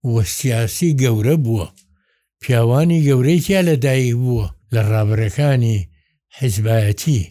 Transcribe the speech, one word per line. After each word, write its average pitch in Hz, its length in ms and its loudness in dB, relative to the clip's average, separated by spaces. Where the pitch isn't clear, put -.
و 117 180 -2
سیاسی 117 680 -2
گەورە 127 440 0
بووە. 113 300 -2
پیاوانی 135 640 2
گەورەی 143 380 2
تیا 196 180 0
لەدایک 131 540 0
بووە 120 320 -2
لە 113 140 0
ڕابرەکانی 110 960 0
حیزبایەتی 110 960 0